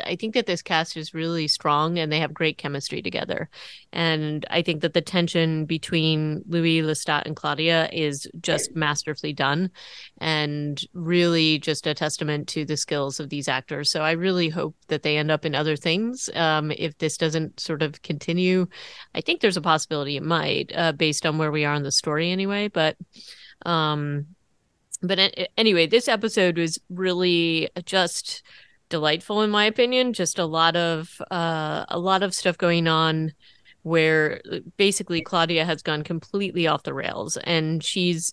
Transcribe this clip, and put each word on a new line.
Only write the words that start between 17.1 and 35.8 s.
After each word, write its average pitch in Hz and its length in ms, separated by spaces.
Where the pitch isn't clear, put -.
doesn't 160 420
sort 156 240
of 151 180
continue, 180 640
I - 80
think 349 200
there's 185 160
a 165 40
possibility 147 560
it 135 60
might, 151 520
uh, 165 180
based 147 340
on 156 100
where 156 140
we 151 140
are 147 100
in 147 80
the 139 80
story 160 400
anyway. 196 360
But, 165 300
um, 147 600
but 185 160
a-, 190 400
anyway, 196 260
this 220 220
episode 202 500
was 165 220
really 175 800
just - 580
delightful, 165 520
in 214 80
my 208 160
opinion. 247 480
Just 180 240
a 180 80
lot 160 300
of, 170 440
uh, 160 560
a - 100
lot 190 240
of 190 140
stuff 175 220
going 170 300
on 160 460
where, 160 580
uh, - 80
basically 190 440
Claudia 165 440
has 160 160